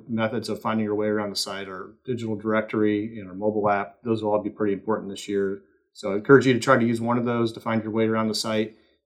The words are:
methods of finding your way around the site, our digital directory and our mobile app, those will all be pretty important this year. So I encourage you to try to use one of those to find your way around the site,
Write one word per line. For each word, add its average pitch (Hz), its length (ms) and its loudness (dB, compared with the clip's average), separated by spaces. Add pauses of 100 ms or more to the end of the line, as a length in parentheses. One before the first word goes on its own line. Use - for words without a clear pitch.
methods 113 400 -2
of 107 120 -6
finding 110 240 -2
your 104 100 -2
way 107 140 0
around 107 220 0
the 98 60 -10
site, 98 300 -6
our 95 280 -14 (120)
digital 113 300 -4
directory 107 840 0
and 95 100 -12
our 90 60 -14
mobile 104 340 0
app, 101 360 -2
those 110 180 0
will 107 80 0
all 104 100 2
be 104 100 -4
pretty 104 220 0
important 98 380 -4
this - 180 -12
year. 98 340 -2 (320)
So 98 180 -6
I 98 40 -2
encourage 120 300 8
you 131 80 6
to 117 40 0
try 127 200 4
to 117 80 2
use 117 160 0
one 120 160 0
of 117 80 -2
those 120 260 0
to - 80 -14
find 113 220 -2
your 107 100 -6
way 113 140 2
around 110 220 2
the 107 60 -2
site, 107 440 -4 (280)